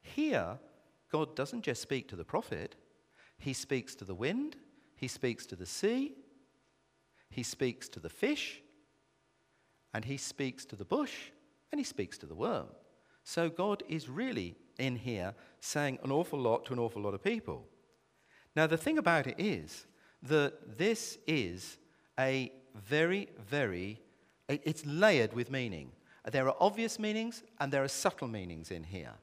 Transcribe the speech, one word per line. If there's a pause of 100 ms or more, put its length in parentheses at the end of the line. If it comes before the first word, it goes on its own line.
Here, (520)
God
doesn't
just
speak
to
the
prophet. (640)
He
speaks
to
the
wind, (380)
he
speaks
to
the
sea, (1120)
he
speaks
to
the
fish, (1300)
and
he
speaks
to
the
bush, (400)
and
he
speaks
to
the
worm. (560)
So
God
is
really (220)
in
here (260)
saying
an
awful
lot
to
an
awful
lot
of
people. (880)
Now,
the
thing
about
it
is (360)
that
this
is (420)
a (220)
very,
very, (460)
it,
it's
layered
with
meaning. (340)
There
are
obvious
meanings (160)
and
there
are
subtle
meanings
in
here.